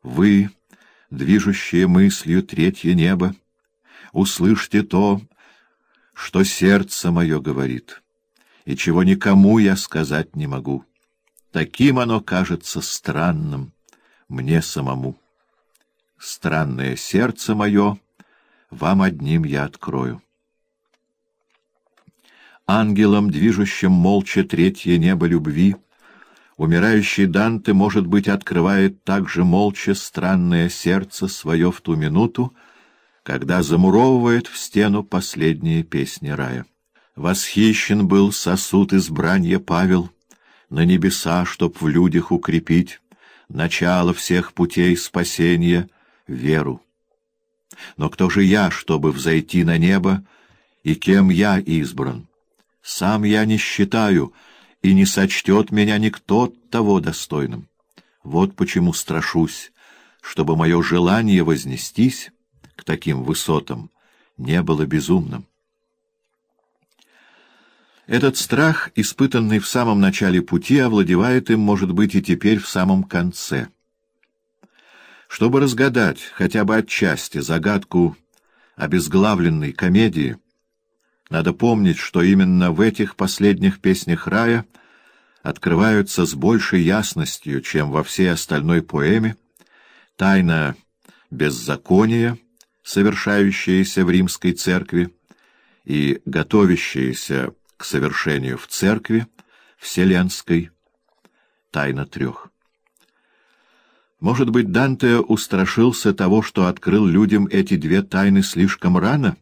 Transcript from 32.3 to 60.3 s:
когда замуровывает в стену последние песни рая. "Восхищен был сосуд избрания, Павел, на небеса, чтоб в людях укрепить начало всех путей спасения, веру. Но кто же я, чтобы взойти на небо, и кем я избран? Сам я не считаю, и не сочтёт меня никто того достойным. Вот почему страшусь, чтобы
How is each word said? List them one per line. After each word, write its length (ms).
когда 400
замуровывает 840
в 100
стену 460
последние 800
песни 480
рая. 360
"Восхищен 920
был 260
сосуд 600
избрания, 640
Павел, 520
на 160
небеса, 600
чтоб 360
в 80
людях 440
укрепить 680
начало 640
всех 400
путей 440
спасения, 920
веру. 560
Но 140
кто 200
же 120
я, 280
чтобы 420
взойти 520
на 140
небо, 460
и 120
кем 360
я 280
избран? 680
Сам 420
я 200
не 140
считаю, 760
и 140
не 100
сочтёт 680
меня 280
никто 480
того 300
достойным. 680
Вот 320
почему 400
страшусь, 800
чтобы 340